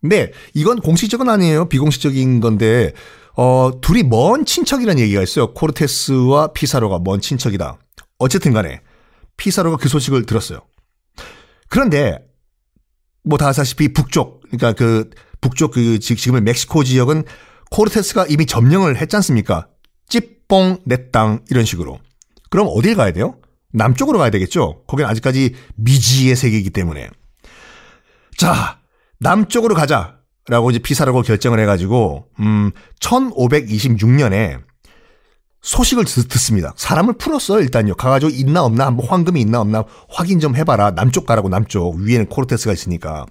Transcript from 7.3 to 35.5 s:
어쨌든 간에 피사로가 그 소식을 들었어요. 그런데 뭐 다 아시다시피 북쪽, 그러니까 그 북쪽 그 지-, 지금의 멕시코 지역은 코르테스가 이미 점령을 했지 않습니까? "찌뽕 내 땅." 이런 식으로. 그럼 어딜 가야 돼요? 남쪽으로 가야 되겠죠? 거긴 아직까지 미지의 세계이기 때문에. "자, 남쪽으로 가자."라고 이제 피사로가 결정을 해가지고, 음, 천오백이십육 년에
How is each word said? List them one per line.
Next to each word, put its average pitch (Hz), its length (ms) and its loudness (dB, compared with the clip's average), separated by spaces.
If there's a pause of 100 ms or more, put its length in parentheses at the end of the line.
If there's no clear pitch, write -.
어쨌든 131 340 0
간에 90 300 -2 (560)
피사로가 170 400 -2
그 139 100 -2
소식을 131 380 0
들었어요. 101 360 -6 (1080)
그런데 147 480 0 (1040)
뭐 151 140 0
다 147 120 2
아시다시피 139 440 0
북쪽, - 480 -2
그러니까 117 320 -2
그 113 360 0 (300)
북쪽 127 320 -2
그 117 280 0
지-, 117 160 -4
지금의 123 260 0
멕시코 120 420 0
지역은 127 400 0 (460)
코르테스가 208 580 0
이미 151 200 2
점령을 139 500 2
했지 160 180 -4
않습니까? 110 520 0 (420)
"찌뽕 190 760 0
내 127 260 -2
땅." 110 380 0
이런 123 140 2
식으로. 82 360 -6 (500)
그럼 202 200 2
어딜 208 260 2
가야 110 180 2
돼요? 101 240 -4 (360)
남쪽으로 127 460 2
가야 131 120 4
되겠죠? 95 560 -2
거긴 139 180 -2
아직까지 127 500 0 (200)
미지의 127 600 4
세계이기 110 360 0
때문에. 80 380 -6 (1300)
"자, - 420 -2 (400)
남쪽으로 220 560 2
가자."라고 123 960 -2
이제 117 80 0
피사로가 127 420 0
결정을 113 380 0
해가지고, 98 680 0 (120)
음, 104 320 2 (280)
천오백이십육 123 1080 0
년에 107 480 2 (1040)